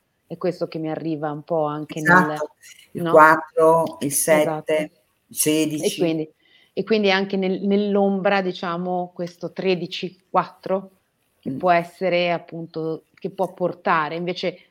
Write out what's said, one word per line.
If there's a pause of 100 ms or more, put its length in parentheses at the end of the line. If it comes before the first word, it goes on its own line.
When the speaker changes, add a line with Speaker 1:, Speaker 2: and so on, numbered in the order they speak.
(260)
Speaker 1:
è
questo
che
mi
arriva
un
po'
anche
nel,
Speaker 2:
Esatto, (380)
il
Speaker 1:
no?
Speaker 2:
quattro,
il
sette,
Speaker 1:
Esatto. (560)
Speaker 2:
il
sedici.
Speaker 1:
E
quindi, (440)
e
quindi
anche
nel,
nell'ombra,
diciamo,
questo
tredici
quattro, (480)
che
Speaker 2:
Mm.
Speaker 1:
può
essere
appunto, (100)
che
può
portare,
invece